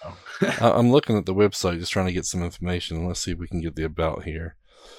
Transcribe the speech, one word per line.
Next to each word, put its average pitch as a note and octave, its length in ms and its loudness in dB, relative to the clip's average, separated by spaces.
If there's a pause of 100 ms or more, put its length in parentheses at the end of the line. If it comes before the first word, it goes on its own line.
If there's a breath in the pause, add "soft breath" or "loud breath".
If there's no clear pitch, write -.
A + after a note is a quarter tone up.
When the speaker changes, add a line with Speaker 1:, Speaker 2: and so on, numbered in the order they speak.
Speaker 1:
now. - 560 -4
<laughs> A#2 120 6
Speaker 2:
I, - 60 4
I'm A#2+ 140 6
looking C3 240 4
at G2+ 100 0
the F#2 80 0
website F#2+ 440 2
just F2 140 -6
trying F#2 140 2
to F#2 60 0
get F2+ 140 -2
some F2+ 160 -2
information. F2 640 -4
Let's F2+ 140 -4
see F2+ 120 -4
if E2+ 60 -4
we E2+ 100 -8
can F2 120 -4
get D#2+ 160 -6
the D#2+ 80 -2
about D#2+ 400 -2
here. D#2+ 320 -8 (420 loud breath)